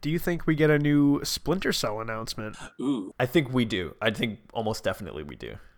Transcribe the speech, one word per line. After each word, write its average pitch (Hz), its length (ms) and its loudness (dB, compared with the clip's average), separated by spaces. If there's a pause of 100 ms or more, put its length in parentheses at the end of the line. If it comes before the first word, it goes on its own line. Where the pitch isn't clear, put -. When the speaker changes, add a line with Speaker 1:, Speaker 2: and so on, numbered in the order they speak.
Speaker 1:
Do 147 80 -2
you 175 80 0
think 170 280 -2
we 160 100 4
get 151 120 6
a 151 100 6
new 147 460 6
Splinter - 480 -2
Cell 110 280 -2
announcement? 113 560 -8 (240)
Speaker 2:
Ooh. 120 400 -2
Speaker 3:
I 131 60 0
think 131 260 2
we 127 120 4
do. 95 380 -4
I 113 80 4
think 107 300 -4 (120)
almost 110 320 -4
definitely 92 380 -6
we 69 140 -12
do. 55 200 -12 (200)